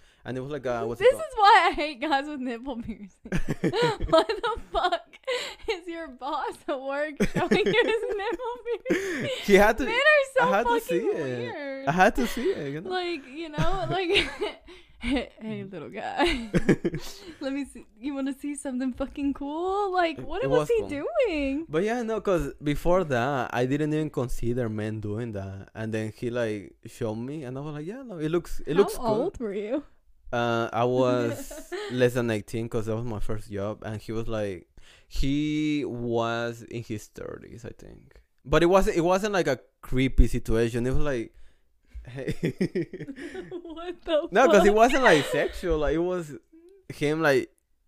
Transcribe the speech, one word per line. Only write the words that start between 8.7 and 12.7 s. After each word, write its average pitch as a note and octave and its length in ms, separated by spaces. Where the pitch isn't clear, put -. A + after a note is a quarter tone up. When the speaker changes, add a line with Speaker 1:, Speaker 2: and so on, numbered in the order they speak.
Speaker 2:
piercing? F#4 420
Speaker 1:
He G3+ 120
had G#3 240
to, C#4+ 60
Speaker 2:
Men A4 100
are C#5+ 300
so B4 60
Speaker 1:
I B4+ 120
had A4+ 60
to A#4+ 60
Speaker 2:
fucking A#4 180
Speaker 1:
see B4+ 200
it. G4 80
Speaker 2:
weird. C#4 480
Speaker 1:
I C#3+ 40
had F#3 240
to A#3+ 120
see - 220
it, C#3+ 220